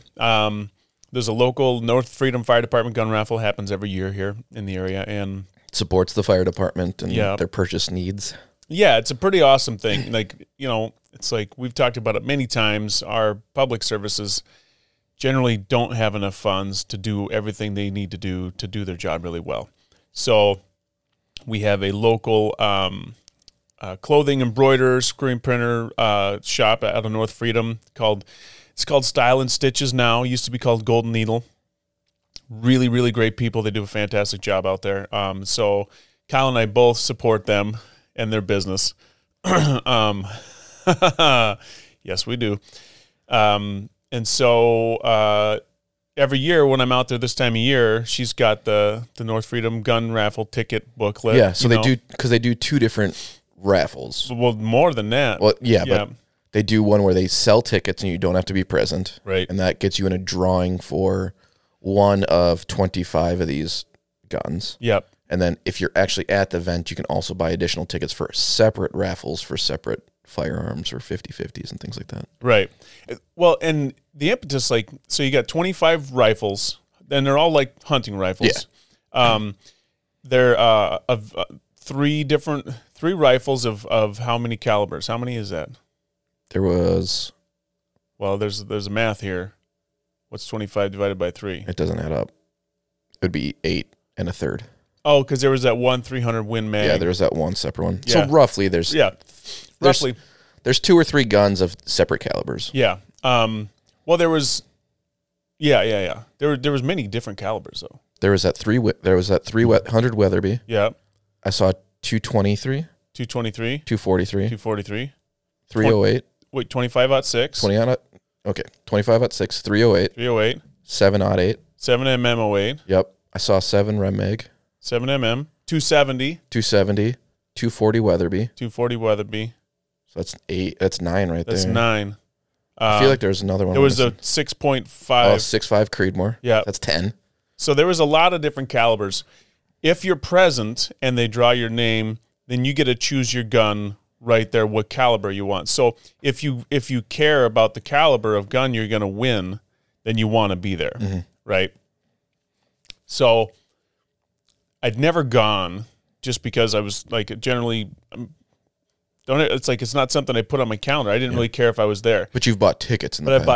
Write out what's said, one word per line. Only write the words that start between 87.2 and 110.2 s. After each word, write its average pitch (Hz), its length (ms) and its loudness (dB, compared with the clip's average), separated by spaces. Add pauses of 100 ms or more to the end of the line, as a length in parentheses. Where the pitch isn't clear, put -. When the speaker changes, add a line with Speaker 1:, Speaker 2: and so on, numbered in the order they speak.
Speaker 1:
Well, 101 200 -2
there's, 104 280 -4
there's 104 220 -6
a 101 40 -8
math 110 300 -4
here. 92 320 -8 (760)
What's - 180 -14
twenty-five 101 440 -4
divided 98 260 -4
by 87 140 -4
three? 95 360 -10
Speaker 2:
It 87 80 -8
doesn't 82 240 -4
add 80 120 -6
up. - 180 -4 (840)
It - 80 -16
would 92 100 -2
be 71 320 -6
eight 82 240 -4 (300)
and 87 120 -4
a 90 40 -8
third. - 300 -6 (440)
Speaker 1:
Oh, 143 160 6
'cause 135 180 -2
there 135 100 4
was 131 120 0
that 120 140 4
one 127 240 2
three 127 200 -8
hundred 113 220 -2
Win 110 280 -4
Mag. 104 160 0
Speaker 2:
Yeah, 92 100 2
there 87 120 -2
was 90 100 -2
that 85 140 2
one 80 220 -2
separate - 300 -6
one. 90 220 -4
Speaker 1:
Yeah. - 180 4
Speaker 2:
So 139 60 -2
roughly, 123 360 4
there's 85 260 0
Speaker 1:
Yeah. 127 180 2 (680)
Speaker 2:
there's 175 220 4
Speaker 1:
Roughly. 127 140 -2 (480)
Speaker 2:
there's 127 160 2
two 180 180 6
or 165 60 6
three 139 220 2
guns 101 360 4
of 87 140 0 (100)
separate - 360 0
calibers. - 520 -6
Speaker 1:
Yeah. 110 240 2 (260)
Um, 113 460 0 (380)
well, 170 100 4
there 170 140 4
was, 147 320 0 (960)
yeah, 139 240 4
yeah, 107 200 0
yeah. 90 160 -6 (200)
There 147 100 0
were, 143 80 0
there 139 140 -2
was 139 120 0
many 139 240 -2
different 98 300 -8
calibers, 101 440 -8
though. - 180 -18 (200)
Speaker 2:
There 98 120 4
was 95 120 4
that 92 140 0
three 113 220 0
we-, 110 140 0 (100)
there 95 120 4
was 90 120 2
that 95 180 0
three 113 200 0
we-, 110 120 6 (100)
hundred 113 280 0
Weatherby. 98 520 2